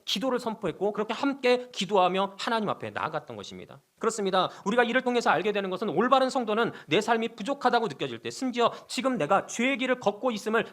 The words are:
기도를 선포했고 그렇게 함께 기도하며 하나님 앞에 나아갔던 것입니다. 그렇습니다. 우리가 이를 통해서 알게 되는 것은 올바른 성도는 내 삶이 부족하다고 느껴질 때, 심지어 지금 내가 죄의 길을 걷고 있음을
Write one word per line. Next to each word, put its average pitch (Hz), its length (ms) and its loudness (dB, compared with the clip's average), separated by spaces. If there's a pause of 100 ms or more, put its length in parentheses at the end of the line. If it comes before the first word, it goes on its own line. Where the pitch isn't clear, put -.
기도를 247 320 -2
선포했고 208 540 -4
그렇게 214 200 -4
함께 247 600 0
기도하며 190 680 2
하나님 226 320 -2
앞에 110 200 -6
나아갔던 117 460 -6
것입니다. 95 440 -14 (180)
그렇습니다. 190 500 0 (160)
우리가 240 180 2
이를 240 200 2
통해서 240 280 0
알게 185 220 2
되는 196 160 -2
것은 185 220 -4
올바른 254 400 4
성도는 220 420 0 (140)
내 160 160 4
삶이 226 340 0
부족하다고 233 520 0
느껴질 127 320 -6
때, 117 100 -6
심지어 233 420 0 (160)
지금 254 300 -2
내가 190 280 2
죄의 262 320 0
길을 254 220 0
걷고 247 300 0
있음을 214 420 0